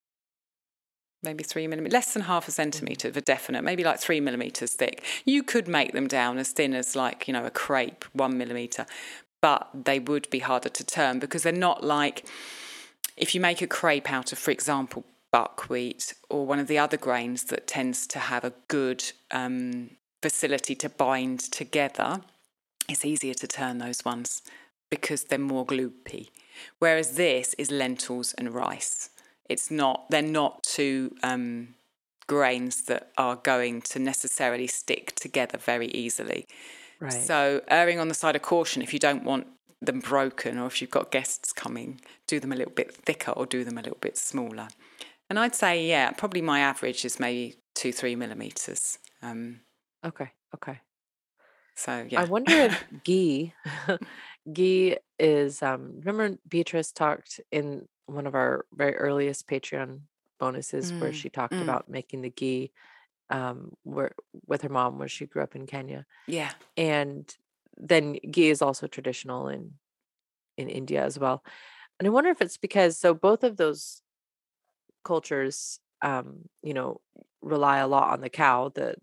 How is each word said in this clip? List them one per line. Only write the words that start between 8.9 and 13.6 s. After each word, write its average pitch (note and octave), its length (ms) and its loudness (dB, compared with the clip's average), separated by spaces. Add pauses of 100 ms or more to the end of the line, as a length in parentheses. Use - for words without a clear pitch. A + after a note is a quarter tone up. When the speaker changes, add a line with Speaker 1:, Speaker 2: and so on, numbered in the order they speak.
Speaker 1:
but D3+ 320 6
they C3+ 260 2
would C#3 300 -2
be C3+ 100 -2
harder B2+ 300 0
to - 160 -6
turn C3 340 2
because D#3 240 -2
they're E3 80 2
not F3+ 320 2
like, D3 420 2 (920)
if - 180 2
you F3+ 60 0
make F3 200 2